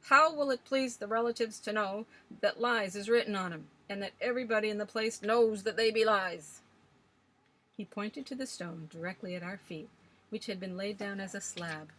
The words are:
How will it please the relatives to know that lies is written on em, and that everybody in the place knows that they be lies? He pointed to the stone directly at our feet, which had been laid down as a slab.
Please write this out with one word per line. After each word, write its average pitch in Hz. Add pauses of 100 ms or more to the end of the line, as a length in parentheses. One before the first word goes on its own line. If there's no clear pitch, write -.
How 311
will 294
it 247
please 262
the 208
relatives 226
to -
know 208 (360)
that -
lies 226
is 202
written 226
on 185
em, 156 (220)
and 196
that 196
everybody 226
in 208
the 208
place 226
knows 220
that 214
they 226
be 220
lies? 190 (1160)
He 208
pointed 214
to -
the 262
stone 165
directly 180
at 175
our 180
feet, 160 (400)
which 220
had 196
been 185
laid 202
down 202
as 196
a 196
slab. 160